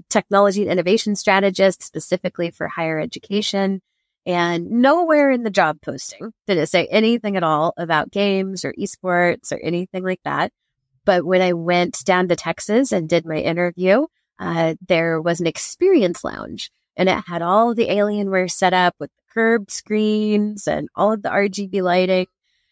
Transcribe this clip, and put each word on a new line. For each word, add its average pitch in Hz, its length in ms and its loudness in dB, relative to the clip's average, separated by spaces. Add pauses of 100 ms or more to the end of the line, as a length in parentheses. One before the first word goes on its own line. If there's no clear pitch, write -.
technology 202 540 2
and - 80 -2
innovation 190 440 2
strategist 196 680 2
specifically 175 640 -6
for - 180 -8
higher 160 320 -4
education. 196 840 -4 (420)
And 175 440 -2
nowhere 294 600 4
in 247 140 0
the 214 80 -4
job 160 320 2
posting 156 500 -12 (140)
did 190 100 0
it 156 100 2
say 180 200 0
anything 220 500 2
at 175 60 -2
all 156 340 2
about 160 340 -2
games 190 540 -2
or - 80 -6
esports 175 800 -2
or - 80 -6
anything 180 440 -6
like 185 200 -4
that. 143 280 -4 (540)
But 180 200 2
when 185 160 2
I 180 120 2
went 175 520 -2
down 180 220 2
to 175 80 2
Texas 214 560 -2
and 170 160 -2
did 165 180 0
my 156 120 -6
interview, 175 680 0 (320)
uh, 170 380 -2 (120)
there 165 340 2
was 170 180 0
an 170 80 0
experience 240 760 0
lounge, - 480 -12 (240)
and 185 140 2
it - 160 0
had 170 180 -6
all 220 300 2
the 226 140 -2
Alienware 196 640 -2
set 185 220 0
up 180 260 2
with 143 160 -12
the - 180 -20
curved 226 380 0
screens 214 960 -2
and 151 260 -2
all 208 200 2
of 202 100 -6
the - 80 -4
R 202 160 0
G 202 180 -8
B 190 160 -4
lighting. 185 460 2 (440)